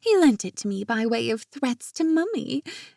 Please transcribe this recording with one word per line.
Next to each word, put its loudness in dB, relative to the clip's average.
He 2
lent 6
it -10
to -8
me -4
by -2
way 0
of -4
threats -6
to -4
Mummy. 0